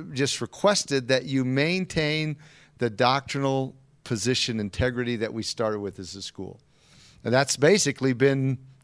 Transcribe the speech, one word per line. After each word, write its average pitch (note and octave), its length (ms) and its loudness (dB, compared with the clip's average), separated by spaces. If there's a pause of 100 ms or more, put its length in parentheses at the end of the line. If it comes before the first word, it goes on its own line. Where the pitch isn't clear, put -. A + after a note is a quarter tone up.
(120)
just C3+ 280 0
requested C#3 680 0
that B2+ 160 2
you C3+ 200 0
maintain D#3 920 0 (420)
the A#2+ 120 0
doctrinal C3+ 840 0 (280)
position A#2 580 -2
integrity A#2+ 560 -2
that A2 180 -4
we A2+ 80 -6
started G#2+ 380 -2
with G2 180 -8
as F2+ 160 -14
a G2 80 -14
school. F#2+ 380 -14 (640)
And A#2 100 0
that's C3+ 220 2
basically C#3+ 560 2
been, C3+ 460 2 (240)